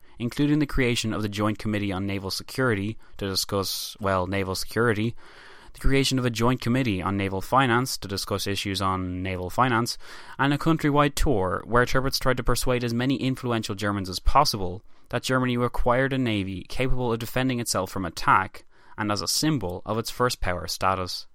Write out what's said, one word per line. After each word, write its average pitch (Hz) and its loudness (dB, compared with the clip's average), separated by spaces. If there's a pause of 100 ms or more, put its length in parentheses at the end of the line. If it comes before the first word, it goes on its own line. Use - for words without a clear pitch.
(180)
including 147 0
the 143 2
creation 117 0
of 98 -2
the 107 -2
Joint 104 0
Committee 101 -2
on 95 -2
Naval 95 -4
Security 110 -2 (180)
to 101 -4
discuss, - -2
well, 95 2
naval 95 -2
security, 113 0 (580)
the - -18
creation 135 4
of 123 0
a 123 2
Joint 117 2
Committee 120 0
on 95 0
Naval 98 -2
Finance 123 2
to - -10
discuss 98 -4
issues 98 -2
on 92 -2
naval 92 -4
finance, 120 2 (420)
and 139 2
a 143 0
countrywide 147 2
tour 92 2
where 120 4
Tirpitz 131 0
tried 127 2
to 123 -4
persuade 123 2
as 117 -2
many 127 0
influential 120 -2
Germans 101 -2
as 90 -6
possible 98 4 (240)
that 123 -4
Germany 127 0
required 123 2
a 135 0
navy 98 -2
capable 127 2
of 113 0
defending 127 -2
itself 101 -2
from 98 -4
attack 95 2 (320)
and 107 -2
as 101 -2
a 85 -4
symbol 98 -2
of 107 -2
its 113 -4
first - 0
power 87 -2
status. 92 -2